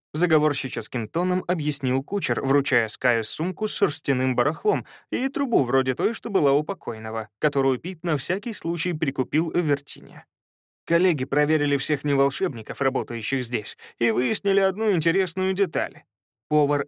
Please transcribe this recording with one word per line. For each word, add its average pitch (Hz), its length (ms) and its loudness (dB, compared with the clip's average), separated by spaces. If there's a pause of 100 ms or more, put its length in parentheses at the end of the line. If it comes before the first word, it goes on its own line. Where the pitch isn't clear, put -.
(140)
заговорщическим 151 920 0
тоном 180 380 -2
объяснил 143 560 0
кучер, 156 380 -2
вручая 131 480 2
Скаю 117 340 0
сумку 180 460 -4
с - 60 -6
шерстяным 131 600 0
барахлом 143 520 0 (240)
и 247 180 -2
трубу 240 360 2
вроде 127 300 2
той, 202 200 0
что - 160 -8
была 151 240 4
у 151 80 4
покойного, 113 680 -6 (100)
которую 135 400 2
Пит 175 240 -10
на 165 140 0
всякий 196 380 -4
случай 170 400 -4
прикупил 151 560 -2
в 165 80 -2
Вертине. - 680 -4 (640)
"Коллеги 170 400 2
проверили 147 500 2
всех 143 260 -2
неволшебников, 139 760 0
работающих 123 640 -2
здесь, 113 320 -6 (220)
и 233 120 2
выяснили 214 500 2
одну 196 340 2
интересную 180 580 0
деталь. 156 520 -2 (440)
Повар 147 400 2